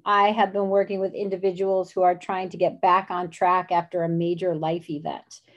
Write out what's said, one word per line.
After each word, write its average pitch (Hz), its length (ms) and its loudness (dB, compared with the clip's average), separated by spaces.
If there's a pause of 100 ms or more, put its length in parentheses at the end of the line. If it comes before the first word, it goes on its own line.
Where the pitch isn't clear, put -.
I 202 260 4
have 208 220 0
been 202 160 -2
working 196 300 2
with 190 160 -4
individuals 190 760 -2
who 185 120 0
are 180 120 4
trying 185 340 -6
to 175 80 -14
get 175 220 0
back 190 300 4
on 175 220 -6
track 180 400 0
after 170 320 0
a 165 60 0
major 170 460 -2
life 160 340 -4
event. 147 520 -10 (160)